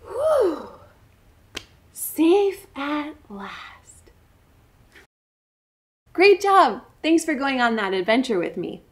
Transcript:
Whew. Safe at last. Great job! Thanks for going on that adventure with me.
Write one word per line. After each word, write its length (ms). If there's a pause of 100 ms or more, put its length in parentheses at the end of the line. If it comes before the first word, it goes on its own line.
Whew. 640 (1200)
Safe 800
at 380 (160)
last. 840 (2000)
Great 280
job! 400 (200)
Thanks 220
for 100
going 280
on 160
that 160
adventure 460
with 180
me. 240 (100)